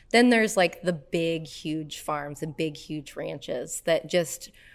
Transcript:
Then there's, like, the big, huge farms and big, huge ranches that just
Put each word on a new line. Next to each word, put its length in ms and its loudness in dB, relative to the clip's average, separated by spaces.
Then 180 8
there's, 260 4
like, 280 2
the 100 2
big, 540 -2
huge 520 -8
farms 440 -6
and 120 -8
big, 220 -4
huge 380 -10
ranches 680 -8
that 220 0
just 440 -2